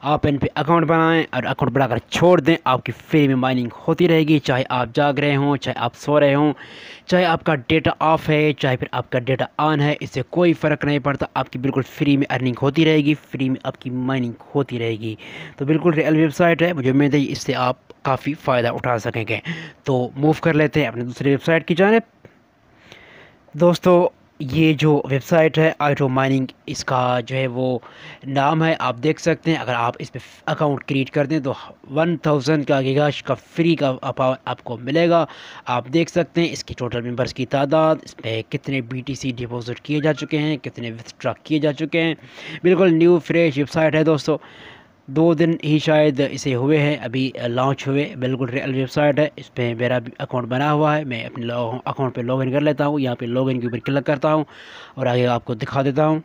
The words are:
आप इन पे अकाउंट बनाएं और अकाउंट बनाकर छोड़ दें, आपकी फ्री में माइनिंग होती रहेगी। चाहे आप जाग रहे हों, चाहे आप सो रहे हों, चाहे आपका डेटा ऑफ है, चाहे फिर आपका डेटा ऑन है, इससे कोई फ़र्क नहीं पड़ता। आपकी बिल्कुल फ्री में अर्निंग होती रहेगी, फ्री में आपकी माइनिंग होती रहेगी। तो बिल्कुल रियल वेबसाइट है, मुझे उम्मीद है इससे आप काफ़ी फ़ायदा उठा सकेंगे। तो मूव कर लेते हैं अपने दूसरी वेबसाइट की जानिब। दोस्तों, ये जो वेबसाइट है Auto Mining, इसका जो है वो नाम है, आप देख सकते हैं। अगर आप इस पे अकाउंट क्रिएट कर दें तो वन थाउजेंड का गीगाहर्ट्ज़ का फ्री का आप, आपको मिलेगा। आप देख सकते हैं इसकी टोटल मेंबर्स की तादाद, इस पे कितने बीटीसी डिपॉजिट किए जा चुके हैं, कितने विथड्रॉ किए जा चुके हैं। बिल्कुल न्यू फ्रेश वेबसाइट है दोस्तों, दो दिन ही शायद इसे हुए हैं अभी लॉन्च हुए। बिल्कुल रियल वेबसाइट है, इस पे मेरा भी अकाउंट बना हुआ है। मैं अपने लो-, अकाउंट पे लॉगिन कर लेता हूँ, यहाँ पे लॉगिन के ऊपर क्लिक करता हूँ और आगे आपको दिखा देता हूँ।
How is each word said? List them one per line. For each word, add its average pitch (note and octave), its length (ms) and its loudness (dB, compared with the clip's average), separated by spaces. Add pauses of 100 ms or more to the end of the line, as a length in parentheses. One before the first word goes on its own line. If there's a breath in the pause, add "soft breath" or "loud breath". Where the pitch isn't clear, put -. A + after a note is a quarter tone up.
आप D3 240 0
इन C#3+ 120 2
पे - 80 -2
अकाउंट D#3+ 380 0
बनाएं D#3+ 500 2
और D#3+ 100 -2
अकाउंट C3 280 -2
बनाकर A#2+ 260 0
छोड़ F3 420 4
दें, D#3 160 2 (100)
आपकी B2 260 -2
फ्री D3 360 2
में C3+ 60 2
माइनिंग B2+ 380 -2
होती E3+ 340 0
रहेगी। D#3+ 320 4
चाहे C3 260 0
आप B2 280 -4
जाग C#3+ 260 2
रहे C#3+ 160 0
हों, C#3+ 220 2
चाहे C3 240 -6
आप A#2+ 140 -4
सो D3 240 0
रहे C#3+ 140 6
हों, C#3+ 220 2 (540 loud breath)
चाहे F3+ 160 2
आपका E3 300 0
डेटा D#3 480 0
ऑफ D#3+ 260 0
है, D3+ 240 2
चाहे C3+ 240 0
फिर - 180 -6
आपका B2 240 -4
डेटा B2 300 -2 (120)
ऑन D3+ 200 2
है, D3 220 0
इससे C3 200 -8
कोई F3 300 2
फ़र्क D3 320 -2
नहीं C#3+ 160 0
पड़ता। C#3 360 -4
आपकी C3 220 -6
बिल्कुल C3 240 -2
फ्री C#3+ 340 0
में C3+ 100 0
अर्निंग B2+ 300 -4
होती C#3 280 2
रहेगी, D3+ 300 4
फ्री C3+ 340 -6
में C3 80 -2 (100)
आपकी C3+ 240 -10
माइनिंग B2+ 440 -4 (200)
होती C3 240 -2
रहेगी। A2+ 400 -6 (400 loud breath)
तो C#3 80 -4
बिल्कुल D#3+ 260 2
रियल D#3 240 2
वेबसाइट D#3+ 460 2
है, F3 100 2
मुझे C3 180 0
उम्मीद C#3 240 4
है D3 60 4
इससे C3+ 320 -4
आप B2+ 280 -2 (240)
काफ़ी C3+ 300 -2
फ़ायदा B2 360 0
उठा A#2 280 -2
सकेंगे। A2 440 -6 (440 loud breath)
तो B2 300 0
मूव D3+ 260 2
कर E3 120 2
लेते D3+ 260 2
हैं C3 80 0
अपने A#2 160 -6
दूसरी B2 260 -2
वेबसाइट D#3+ 340 2
की F3+ 100 0
जानिब। G#3 280 4 (1500 loud breath)
दोस्तों, F3 680 4 (200)
ये D#3 320 2
जो D3 320 2
वेबसाइट D#3+ 520 2
है D#3+ 240 2
Auto D3 260 0
Mining, C3 440 0 (160)
इसका B2+ 520 -2
जो A#2+ 160 -8
है C3 100 -2
वो B2+ 360 -4 (440 loud breath)
नाम C#3 380 0
है, D#3+ 100 2
आप B2+ 200 -4
देख D3+ 240 -2
सकते D#3+ 320 -2
हैं। D#3 80 0
अगर B2 160 -4
आप A#2+ 260 -2
इस C3 100 -12
पे B2 100 -14 (280)
अकाउंट D3+ 340 0
क्रिएट C3+ 260 -2
कर D3 180 0
दें D3 160 -2
तो C3 140 -6 (340)
वन D#3+ 260 0
थाउजेंड D3 480 0
का C#3 160 2
गीगाहर्ट्ज़ C3+ 420 0
का C3+ 120 -2
फ्री E3 420 0
का C#3+ 120 0
आप, C3 320 -4 (280)
आपको B2 280 -8
मिलेगा। D#3+ 500 2 (420 loud breath)
आप B2 200 -2
देख D#3+ 200 0
सकते E3+ 320 -2
हैं E3 100 0
इसकी - 240 -12
टोटल A#2+ 280 -6
मेंबर्स B2 300 -4
की C3 120 -4
तादाद, D3+ 600 2
इस - 80 -20
पे A2+ 380 -6
कितने C#3 300 -4
बीटीसी B2+ 520 -8
डिपॉजिट A#2+ 460 -8
किए D3+ 220 -4
जा D#3 120 0
चुके D3 260 -4
हैं, D3+ 200 -2
कितने A#2+ 320 -12
विथड्रॉ A#2 440 -8 (120)
किए D#3 120 0
जा D3 140 0
चुके D#3 260 -4
हैं। E3 180 0 (480 loud breath)
बिल्कुल F3+ 260 6
न्यू E3+ 280 6
फ्रेश E3 400 0
वेबसाइट D3+ 360 0
है D#3 100 4
दोस्तों, D3+ 340 2 (720 loud breath)
दो D#3+ 240 4
दिन D#3+ 300 2
ही D3+ 140 2
शायद D3+ 420 2
इसे C#3 320 -2
हुए C3+ 260 2
हैं D3 200 2
अभी B2+ 340 -4 (100)
लॉन्च B2+ 440 0
हुए। C#3+ 300 -2
बिल्कुल B2+ 320 -4
रियल C3 260 -4
वेबसाइट C#3+ 460 0
है, D3+ 180 0
इस C#3+ 100 -18
पे A#2+ 260 -4
मेरा B2 240 0
भी A#2+ 220 -8
अकाउंट B2+ 260 -4
बना C3 240 0
हुआ D3+ 240 2
है। D3+ 100 -2
मैं A#2+ 200 -8
अपने A#2+ 200 -10
लो-, A#2+ 420 -4
अकाउंट C#3 280 -4
पे B2+ 80 -6
लॉगिन B2+ 300 -2
कर C#3 80 0
लेता D3 240 0
हूँ, D3 160 -2
यहाँ B2 160 -2
पे B2 100 -8
लॉगिन B2+ 340 -2
के A#2 60 -6
ऊपर A#2+ 120 -4
क्लिक C3+ 260 -4
करता D3+ 260 0
हूँ D#3 160 0 (500 loud breath)
और B2+ 100 -2
आगे B2 180 2
आपको A#2+ 300 -2
दिखा C3+ 280 -4
देता C#3 220 2
हूँ। D#3 200 0